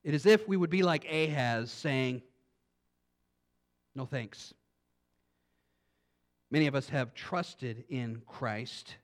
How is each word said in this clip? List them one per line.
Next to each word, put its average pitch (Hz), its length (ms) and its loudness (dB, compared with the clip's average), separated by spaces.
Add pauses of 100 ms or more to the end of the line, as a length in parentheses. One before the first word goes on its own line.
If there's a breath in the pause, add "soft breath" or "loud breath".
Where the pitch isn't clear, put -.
It 147 100 0
is 151 120 2
if 214 220 8
we 196 80 2
would 175 120 2
be 185 140 2
like 170 220 2
Ahaz, 139 680 0
saying, 131 520 -2 (1700)
"No 135 100 -6
thanks." 117 480 -8 (2000)
Many 151 160 4
of 139 80 2
us 135 140 -2
have 127 260 -2
trusted 127 760 -8
in 117 380 -6
Christ - 760 -8